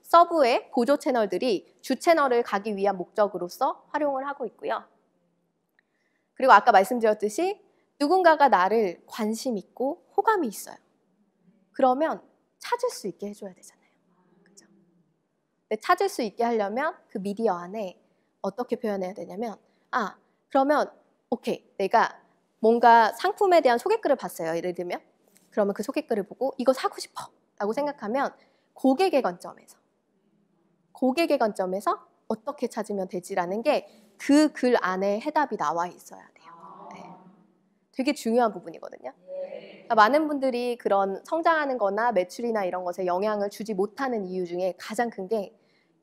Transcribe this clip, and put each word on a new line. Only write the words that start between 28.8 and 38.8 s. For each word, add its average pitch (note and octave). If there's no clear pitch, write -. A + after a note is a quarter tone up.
관점에서, -
고객의 D4
관점에서 G#3
어떻게 B3+
찾으면 G3+
되지라는 F#3+
게 C4
그 D4
글 B3
안에 G3
해답이 D4
나와 E3+
있어야 F#3+
돼요. -
네. -
되게 C4
중요한 A3+
부분이거든요. -